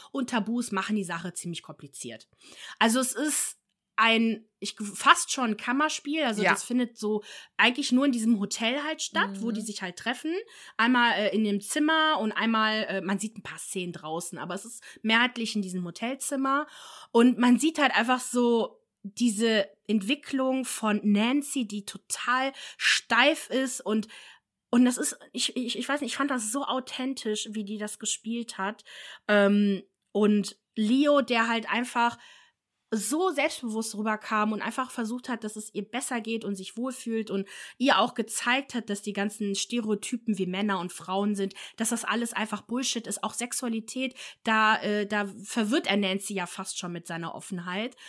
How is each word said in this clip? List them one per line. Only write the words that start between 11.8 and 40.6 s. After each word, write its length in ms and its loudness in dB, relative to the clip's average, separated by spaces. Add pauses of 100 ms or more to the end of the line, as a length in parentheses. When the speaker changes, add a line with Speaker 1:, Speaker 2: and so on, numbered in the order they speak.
Speaker 1:
und 140 0
einmal, 560 2
äh, 100 -4
man 200 -2
sieht 180 -8
ein 40 -14
paar 160 -12
Szenen 360 -6
draußen, 440 -8
aber 160 -6
es 120 -8
ist 180 -14 (180)
mehrheitlich 540 2
in 60 0
diesem 240 -4
Hotelzimmer. 800 -2 (460)
Und 260 8
man 180 6
sieht 220 0
halt 160 4
einfach 240 2
so 640 2 (200)
diese 680 2 (180)
Entwicklung 800 0
von 360 0
Nancy, 640 2
die 200 -8
total 640 -2 (240)
steif 720 4
ist 300 0
und, 300 0 (640)
und 120 8
das 140 4
ist, 200 -4 (140)
ich, 240 -4
ich, 240 -4
ich 80 -6
weiß 140 0
nicht, 100 -4
ich 60 -4
fand 140 0
das 200 -2
so 140 -2
authentisch, 840 -4
wie 120 -6
die 140 -8
das 200 -8
gespielt 600 -6
hat. 260 -6 (460)
Ähm, 540 6 (280)
und 460 4 (180)
Leo, 460 4
der 260 2
halt 240 -2
einfach 460 0 (720)
so 400 0
selbstbewusst 640 -2
rüberkam 580 0
und 80 -4
einfach 300 -4
versucht 360 -6
hat, 160 -6
dass 140 -8
es 160 -12
ihr 100 -4
besser 380 -4
geht 240 -4
und 100 -4
sich 220 -12
wohlfühlt 520 -4
und 160 -2 (320)
ihr 220 6
auch 140 2
gezeigt 600 -2
hat, 160 -4
dass 120 -4
die 100 -6
ganzen 440 -2
Stereotypen, 840 -2
wie 80 0
Männer 340 0